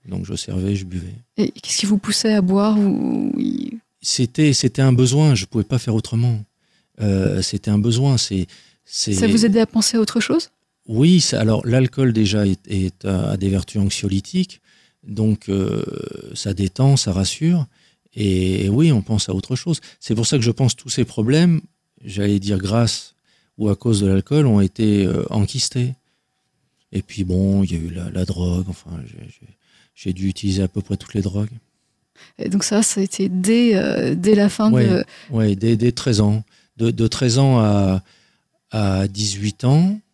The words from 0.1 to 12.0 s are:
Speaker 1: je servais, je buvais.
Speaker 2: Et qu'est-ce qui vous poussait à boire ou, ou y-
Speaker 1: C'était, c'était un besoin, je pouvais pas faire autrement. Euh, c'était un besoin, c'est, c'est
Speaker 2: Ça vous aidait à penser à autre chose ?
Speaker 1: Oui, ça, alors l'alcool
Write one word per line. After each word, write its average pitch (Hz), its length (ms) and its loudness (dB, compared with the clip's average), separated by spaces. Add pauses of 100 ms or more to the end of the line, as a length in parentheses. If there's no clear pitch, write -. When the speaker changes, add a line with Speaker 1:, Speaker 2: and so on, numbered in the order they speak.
Speaker 1:
je 107 80 -8
servais, 98 400 -4
je 95 100 -6
buvais. 90 300 -10 (220)
Speaker 2:
Et 214 120 0
qu'est-ce - 280 -8
qui - 100 -4
vous 208 100 2
poussait 214 380 -2
à 202 80 2
boire 202 340 2
ou, 62 580 0
ou - 40 -2
y- 50 400 -4 (220)
Speaker 1:
C'était, 139 520 0
c'était 135 300 0
un 131 100 6
besoin, 131 400 4
je 95 120 0
pouvais 107 180 -2
pas 123 160 -2
faire 110 160 -2
autrement. 117 440 0 (600)
Euh, 98 400 0
c'était - 300 -4
un 104 80 2
besoin, 120 380 2
c'est, 95 280 -2 (400)
c'est - 280 -4
Speaker 2:
Ça 214 140 0
vous 214 180 4
aidait 220 160 2
à 220 40 2
penser 226 320 -2
à - 20 2
autre 220 200 -2
chose ? - 320 -2 (360)
Speaker 1:
Oui, 147 340 4
ça, 117 200 0
alors 110 240 2
l'alcool 127 480 0